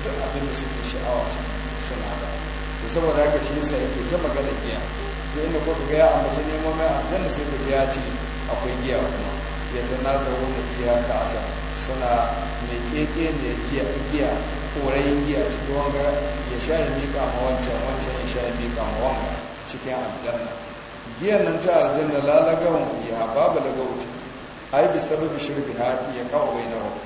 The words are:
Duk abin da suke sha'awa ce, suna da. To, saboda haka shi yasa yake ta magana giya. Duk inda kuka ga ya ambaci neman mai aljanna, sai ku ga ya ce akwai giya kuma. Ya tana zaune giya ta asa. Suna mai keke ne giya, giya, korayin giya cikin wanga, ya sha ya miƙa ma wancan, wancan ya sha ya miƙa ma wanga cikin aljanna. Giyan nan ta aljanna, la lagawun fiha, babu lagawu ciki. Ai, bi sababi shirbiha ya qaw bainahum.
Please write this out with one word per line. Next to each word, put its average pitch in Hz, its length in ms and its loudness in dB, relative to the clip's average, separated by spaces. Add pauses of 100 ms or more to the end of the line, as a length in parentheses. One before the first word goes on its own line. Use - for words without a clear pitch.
Duk - 160 -2
abin 139 260 -2
da 131 80 -2
suke 127 300 -4
sha'awa 120 460 0
ce, - 100 -4 (360)
suna - 440 -4
da. - 80 -4 (480)
To, - 140 -6
saboda 160 340 4
haka 147 160 4
shi 147 160 -2
yasa 151 220 0
yake 127 280 0
ta 175 120 0
magana 147 420 0
giya. 113 200 -4 (520)
Duk 151 140 -2
inda 165 140 0
kuka 147 280 0
ga 151 80 2
ya 156 160 8
ambaci 156 320 2
neman 156 320 0
mai 160 120 2
aljanna, 165 420 0
sai 147 160 -2
ku 147 180 -2
ga 135 80 0
ya 135 160 4
ce 135 140 -2 (440)
akwai 123 360 -2
giya 127 180 0
kuma. 104 320 -2 (400)
Ya 120 120 -2
tana 127 360 0
zaune 127 400 -2 (160)
giya 120 320 2
ta 117 140 0
asa. 113 180 0 (320)
Suna 131 400 -2 (480)
mai 123 240 -4
keke 151 480 0
ne 127 320 -2
giya, 135 220 0 (260)
giya, 139 180 2 (460)
korayin 143 480 2
giya 151 240 2
cikin 139 260 -2
wanga, 143 300 2 (480)
ya 123 80 -2
sha - 160 0
ya 143 160 2
miƙa 139 400 0
ma 120 160 -2
wancan, 127 320 0
wancan 127 340 -2
ya 117 140 -2
sha 123 160 -2
ya 120 100 -2
miƙa 117 300 -2
ma 107 160 -2
wanga 110 320 0 (320)
cikin 127 320 -6
aljanna. 120 560 -4 (640)
Giyan 185 280 4
nan 165 160 2
ta 175 120 2 (160)
aljanna, 151 340 2
la 151 220 8
lagawun 165 420 4 (140)
fiha, 113 240 -2 (100)
babu 147 260 6
lagawu 131 360 -2
ciki. - 240 -8 (480)
Ai, 147 220 6
bi 151 100 2
sababi 151 400 0
shirbiha 127 720 -2
ya 123 160 -4
qaw 147 240 2
bainahum. 113 420 -4 (120)